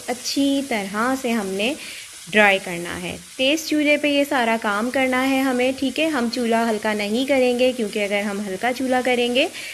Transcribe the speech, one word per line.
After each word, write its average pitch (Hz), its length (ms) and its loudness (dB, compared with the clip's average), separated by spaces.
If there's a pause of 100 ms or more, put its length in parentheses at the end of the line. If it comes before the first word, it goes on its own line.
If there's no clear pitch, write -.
अच्छी 277 560 0
तरह 220 520 -2
से 262 160 -4
हमने 208 420 0 (500)
dry 196 340 4
करना 175 340 -6
है। 180 240 -8 (200)
तेज़ 285 300 2
चूल्हे 294 300 4
पे 294 120 0
ये 285 160 4
सारा 240 340 2
काम 220 320 0
करना 262 300 0
है 269 220 2
हमें, 254 320 2
ठीक 262 240 -2
है। 311 100 2
हम 247 220 0
चूल्हा 226 340 0
हल्का 220 300 0
नहीं 214 320 0
करेंगे, 254 460 4
क्योंकि 214 280 -2
अगर 202 220 0
हम 202 200 -4
हल्का 202 300 -2
चूल्हा 254 300 0
करेंगे 247 460 2 (260)